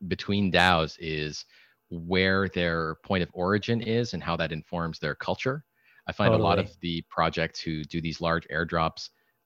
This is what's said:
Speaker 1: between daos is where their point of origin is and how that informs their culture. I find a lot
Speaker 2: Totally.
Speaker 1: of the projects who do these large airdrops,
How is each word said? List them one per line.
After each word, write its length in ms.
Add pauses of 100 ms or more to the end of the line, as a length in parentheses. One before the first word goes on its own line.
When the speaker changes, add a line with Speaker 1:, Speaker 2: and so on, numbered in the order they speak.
Speaker 1:
between 440
daos 480
is 460 (440)
where 600
their 540
point 180
of 120
origin 480
is 320
and 100
how 140
that 140
informs 460
their 180
culture. 480 (440)
I 60
find 200
a 40
lot 180
Speaker 2:
Totally. 180
Speaker 1:
of 60
the 300
projects 500
who 240
do 180
these 180
large 280
airdrops, 640 (360)